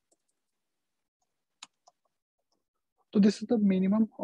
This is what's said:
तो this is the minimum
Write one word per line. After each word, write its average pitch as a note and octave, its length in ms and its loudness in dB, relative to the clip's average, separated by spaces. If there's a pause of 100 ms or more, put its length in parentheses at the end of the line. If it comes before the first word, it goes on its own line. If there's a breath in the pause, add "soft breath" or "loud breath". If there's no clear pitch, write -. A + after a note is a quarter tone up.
(3000)
तो G#3+ 80 2
this G#3+ 240 2
is - 40 -8
the A3+ 140 -2
minimum G3 440 0 (180)